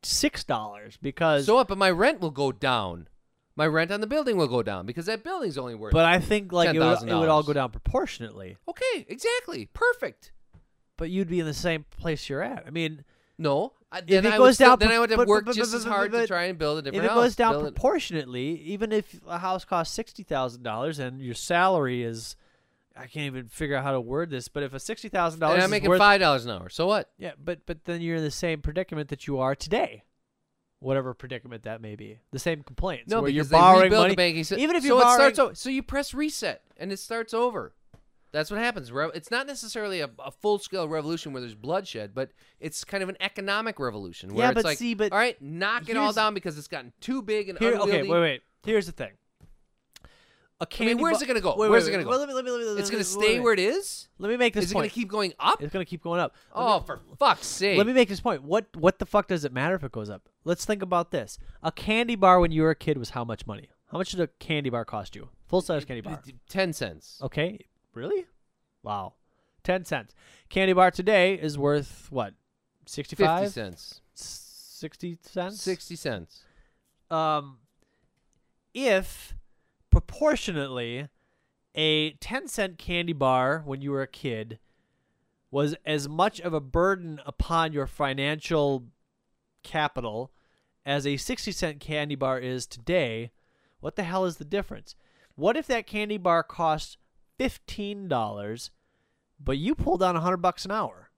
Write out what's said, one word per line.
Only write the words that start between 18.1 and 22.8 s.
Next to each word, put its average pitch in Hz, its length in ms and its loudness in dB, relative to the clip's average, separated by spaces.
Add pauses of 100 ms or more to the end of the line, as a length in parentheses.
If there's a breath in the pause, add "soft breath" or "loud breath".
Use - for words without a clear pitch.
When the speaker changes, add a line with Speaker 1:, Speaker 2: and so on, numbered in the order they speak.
Speaker 1:
even 202 300 -6
if - 340 -4
a 170 120 -8
house 185 260 -4
costs 170 320 -2
sixty - 280 -10
thousand 127 400 -4
dollars 123 360 -4
and 131 220 -8
your 120 140 -8
salary 165 680 2
is, 113 320 -8 (640)